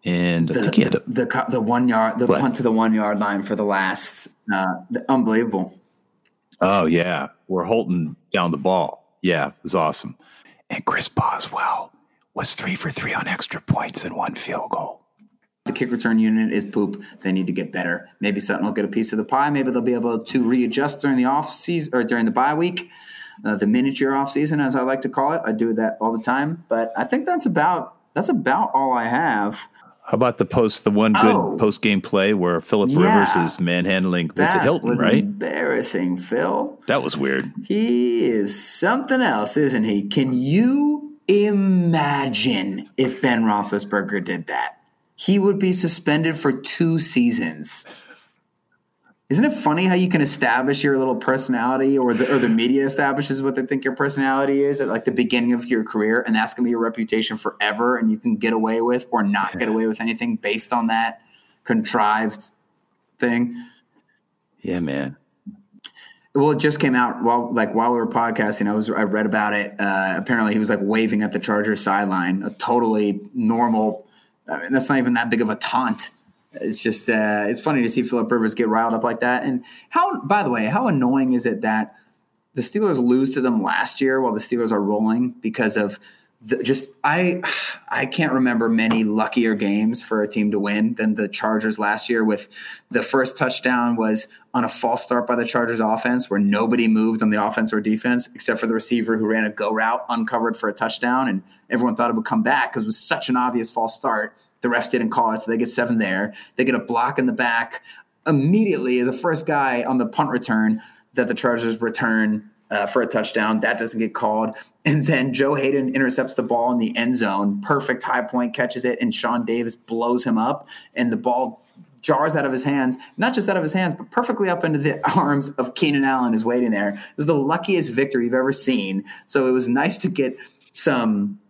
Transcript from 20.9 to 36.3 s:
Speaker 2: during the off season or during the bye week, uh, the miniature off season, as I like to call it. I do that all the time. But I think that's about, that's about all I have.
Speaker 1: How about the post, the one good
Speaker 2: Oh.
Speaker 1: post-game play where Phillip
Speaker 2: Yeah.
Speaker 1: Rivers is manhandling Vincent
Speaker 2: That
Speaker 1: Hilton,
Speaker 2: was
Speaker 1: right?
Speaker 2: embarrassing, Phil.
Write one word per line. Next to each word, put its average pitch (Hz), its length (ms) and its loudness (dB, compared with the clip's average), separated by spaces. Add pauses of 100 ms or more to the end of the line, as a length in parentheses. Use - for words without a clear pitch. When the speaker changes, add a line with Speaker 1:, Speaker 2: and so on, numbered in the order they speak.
Speaker 2:
during 139 160 0
the 123 80 2
off 143 300 -2
season 165 400 -4
or 123 100 2
during 117 220 0
the 110 40 2
bye 131 220 2
week, 175 380 -4 (520)
uh, 107 140 -2
the 101 100 0
miniature 135 480 2
off 139 160 0
season, 151 300 0
as 135 160 0
I 127 60 2
like 131 180 0
to 127 80 -2
call 139 240 0
it. 165 140 0
I 110 60 0
do 113 200 0
that 110 260 0
all 110 160 0
the 110 80 -4
time. 147 460 -2
But 113 260 -2
I 113 100 -2
think 254 200 -2
that's 349 220 -2
about, 165 500 0 (160)
that's 190 160 -2
about 170 460 0
all 135 180 2
I 117 140 0
have. 120 520 0 (480)
Speaker 1:
How 110 100 0
about 120 200 2
the - 80 2
post, - 400 2
the 107 60 4
one 107 240 4
good 107 200 6
Speaker 2:
Oh. - 220 0
Speaker 1:
post-game 104 460 2
play 101 320 2
where 87 260 2
Phillip 101 300 2
Speaker 2:
Yeah. 165 300 6
Speaker 1:
Rivers 92 160 2 (160)
is - 60 -8
manhandling 90 760 2
Vincent 160 240 2
Speaker 2:
That - 40 0
Speaker 1:
Hilton, 143 280 0
Speaker 2:
was 123 80 0
Speaker 1:
right? 104 160 4
Speaker 2:
embarrassing, 90 1040 -2
Phil. 117 600 -2 (100)